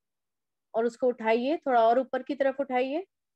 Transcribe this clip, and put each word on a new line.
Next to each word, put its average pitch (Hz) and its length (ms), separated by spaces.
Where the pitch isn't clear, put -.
और 226 100
उसको 240 240
उठाइए, 240 480
थोड़ा 240 320
और 240 100
ऊपर 254 240
की 285 120
तरफ 269 260
उठाइए 262 460